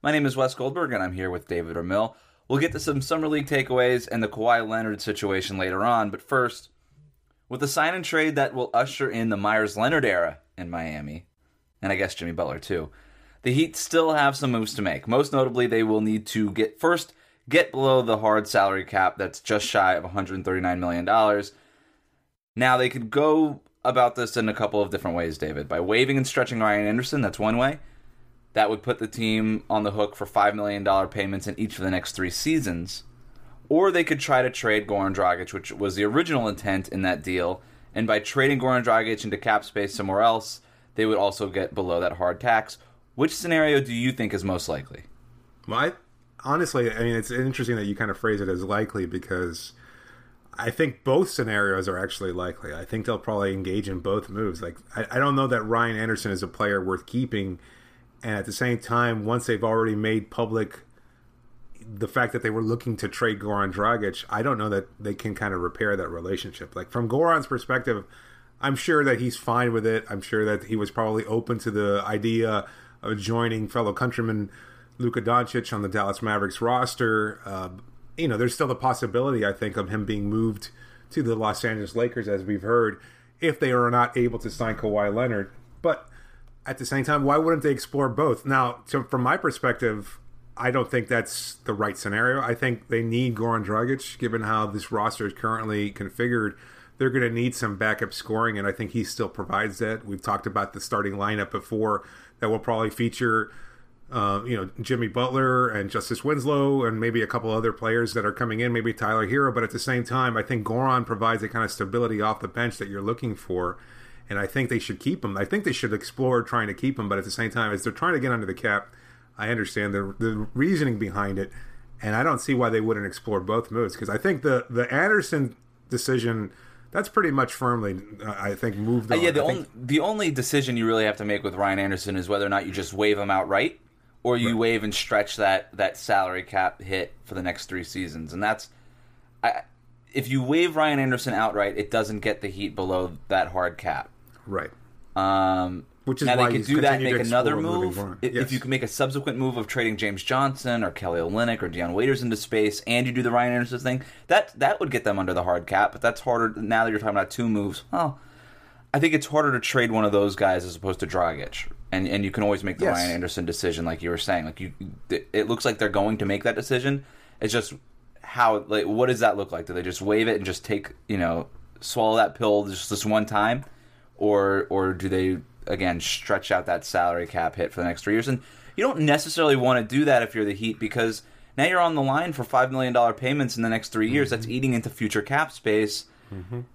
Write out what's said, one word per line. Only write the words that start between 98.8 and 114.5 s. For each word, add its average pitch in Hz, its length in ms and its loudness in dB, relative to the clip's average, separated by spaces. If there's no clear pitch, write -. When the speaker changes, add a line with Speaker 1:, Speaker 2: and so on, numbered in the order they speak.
Speaker 2:
he 113 120 -2
still - 260 -4
provides 98 480 -2
that. 110 280 -4
We've 98 160 -8
talked 101 260 -2
about 101 260 -2
the 98 80 -10
starting 101 360 -2
lineup 101 340 -2
before 107 560 -2
that 110 100 0
will 110 80 2
probably 110 320 0
feature, 117 640 0
uh, 101 340 0
you 120 120 -2
know, 92 120 -4
Jimmy 117 260 0
Butler 127 600 2
and 101 220 -2
Justice 110 320 -4
Winslow 139 600 2
and 113 160 0
maybe 113 220 2
a 104 60 0
couple 110 240 -2
other 110 220 0
players 113 420 0
that 107 100 0
are 104 60 2
coming 113 280 -4
in, 120 140 0
maybe 113 180 0
Tyler 110 360 0
Herro. 135 260 2
But 117 100 0
at 110 60 -2
the - 80 -8
same 123 260 0
time, 123 320 0
I 110 60 0
think 110 240 -2
Goran 123 400 2
provides 113 360 0
the 107 80 -6
kind 113 140 -2
of 104 80 -2
stability 110 500 -2
off 107 180 0
the 107 80 -8
bench 117 320 -4
that 101 80 -6
you're 98 160 -8
looking 113 320 -2
for. 90 420 -4
And 101 120 -4
I 98 80 -2
think 131 220 -2